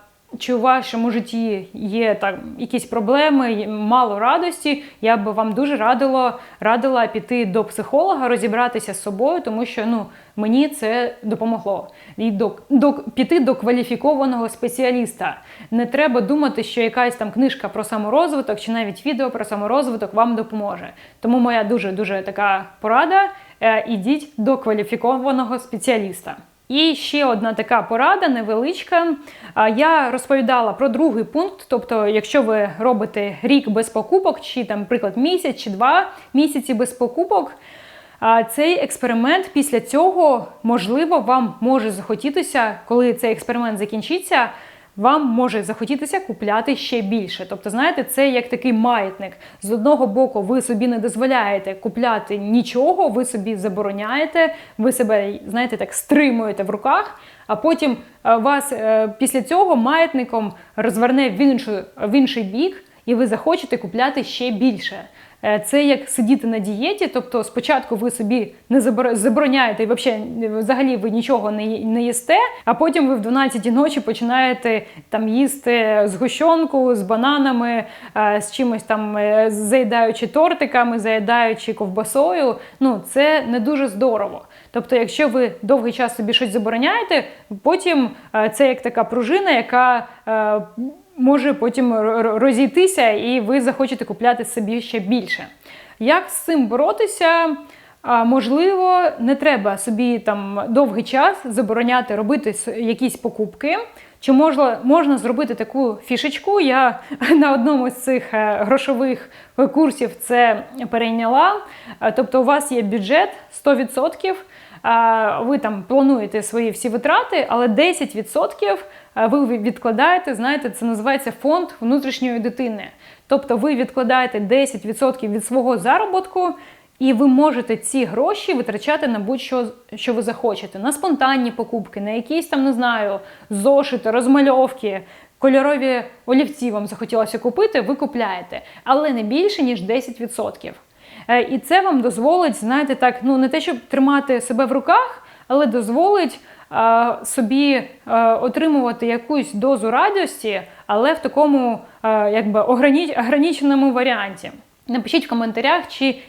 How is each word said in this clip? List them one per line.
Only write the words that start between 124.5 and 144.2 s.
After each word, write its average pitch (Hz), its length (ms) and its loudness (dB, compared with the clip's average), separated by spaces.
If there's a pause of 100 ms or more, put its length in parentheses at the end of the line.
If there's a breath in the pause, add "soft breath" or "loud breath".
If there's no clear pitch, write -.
відсотків 214 480 -2
від 208 120 -4
свого 247 340 0
заробітку, 359 760 0 (440 loud breath)
і 262 140 2
ви 247 140 4
можете 254 500 4
ці 254 280 -2
гроші 294 500 -2
витрачати 262 540 -2
на 226 100 -2
будь-що, 247 480 -4 (280)
що 233 200 -4
ви 226 80 -2
захочете. 208 560 -4
На 247 140 -2
спонтанні 269 580 0
покупки, 226 500 -8
на 202 100 -6
якісь 294 360 -4
там, 277 180 0
не 277 80 2
знаю, 220 480 0 (300 loud breath)
зошити, 254 600 2
розмальовки, 254 880 2 (380 loud breath)
кольорові 269 640 2 (240)
олівці 254 440 0
вам 208 160 -4
захотілося 220 520 -4
купити, 320 420 0
ви 214 140 -2
купляєте. 208 680 -6 (220 loud breath)
Але 285 260 2
не 233 120 -2
більше, 320 400 0
ніж 240 200 -2
десять 233 380 -4
відсотків. 220 540 -8 (540 loud breath)
Е, 240 140 4
і 262 160 -2
це 359 220 2
вам 339 200 2
дозволить, 254 560 2
знаєте, 269 380 0
так, 247 280 2
ну, 262 160 2
не 262 100 4
те, 320 120 0
щоб 311 160 -4 (120)
тримати 277 520 2